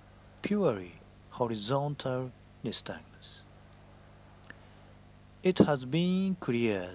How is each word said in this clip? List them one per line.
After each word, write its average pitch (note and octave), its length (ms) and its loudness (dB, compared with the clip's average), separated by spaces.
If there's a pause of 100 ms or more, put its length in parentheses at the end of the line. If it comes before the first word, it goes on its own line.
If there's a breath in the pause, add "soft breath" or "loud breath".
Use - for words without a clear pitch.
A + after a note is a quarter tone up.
(400)
purely A2+ 600 0 (300)
horizontal B2+ 1000 -2 (340)
nystagmus. - 760 -10 (2000 loud breath)
It F#3 160 4
has D3 260 6
been F3+ 540 0
clear A2 560 0